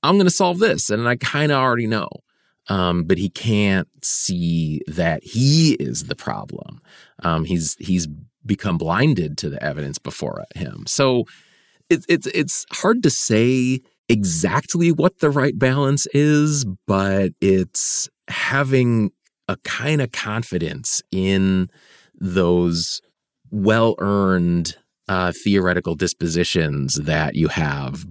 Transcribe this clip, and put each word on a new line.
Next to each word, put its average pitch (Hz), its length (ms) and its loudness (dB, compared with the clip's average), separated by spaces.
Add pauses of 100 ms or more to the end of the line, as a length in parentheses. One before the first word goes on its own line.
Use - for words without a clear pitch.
I'm 180 160 4
gonna 180 120 6
solve 180 280 0
this, - 320 0
and 117 180 0
I 123 80 2
kinda 147 380 0
already 123 320 2
know." 107 220 -2 (600)
Um, 87 360 2
but 85 140 2
he 95 100 -2
can't 101 600 0 (140)
see 82 840 -2
that 82 380 -2
he 143 500 2
is 64 300 -6
the - 100 -8
problem. - 680 -10 (440)
Um, 80 200 0
he's, 82 360 -2
he's 90 260 -2 (400)
become 98 320 -2
blinded 87 600 0
to 76 120 -6
the 69 120 -10
evidence 71 360 -6
before - 460 -8 (100)
him. - 320 -10
So 123 380 2 (680)
it's, 170 180 2
it's, 170 200 2
it's - 420 -2
hard 226 320 0
to 151 80 6
say 127 680 2 (280)
exactly 165 840 0
what - 260 2
the 156 100 2
right 139 300 0
balance 135 560 2
is, 147 500 4 (220)
but 98 540 2
it's - 680 0 (200)
having 127 840 2 (380)
a 98 160 -4
kind 147 360 -2
of 120 120 -4
confidence 90 1000 -6
in 95 580 0 (460)
those 87 880 0 (500)
well-earned, 98 1300 2 (320)
uh, 92 240 0
theoretical 90 600 2
dispositions 80 1000 -2
that 76 400 -2
you 78 140 2
have, 73 640 -4